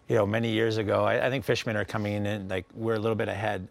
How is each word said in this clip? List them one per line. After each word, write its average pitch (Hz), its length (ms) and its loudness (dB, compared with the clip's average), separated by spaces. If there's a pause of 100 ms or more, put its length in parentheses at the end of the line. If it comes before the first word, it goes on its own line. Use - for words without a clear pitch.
you 120 80 2
know, 104 100 4
many 113 240 0
years 110 260 2
ago, 101 280 2
I, 110 240 2
I - 20 -2
think 131 160 -4
fishermen 113 320 0
are 101 80 -2
coming 104 260 -2
in, 104 140 -2
and, 101 240 -4
like, 95 240 -4
we're 113 220 -2
a - 20 0
little 110 180 0
bit 107 120 -2
ahead 98 420 -4